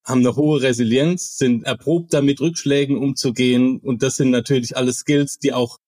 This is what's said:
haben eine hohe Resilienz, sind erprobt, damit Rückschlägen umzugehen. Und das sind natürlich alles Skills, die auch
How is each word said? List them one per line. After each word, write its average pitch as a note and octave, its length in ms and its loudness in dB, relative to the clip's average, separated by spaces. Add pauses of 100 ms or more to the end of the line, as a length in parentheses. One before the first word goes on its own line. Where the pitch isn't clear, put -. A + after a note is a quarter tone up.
haben B2+ 180 0
eine B2 140 2
hohe D3+ 260 2
Resilienz, B2+ 760 0
sind B2 260 2
erprobt, E3+ 500 -2
damit C#3+ 280 2
Rückschlägen C#3 560 0
umzugehen. B2+ 840 0
Und B2 220 -4
das C3 140 -2
sind C3 160 2
natürlich B2 460 0
alles B2+ 220 -2
Skills, C#3+ 380 0
die C3+ 160 -2
auch B2 240 -2 (100)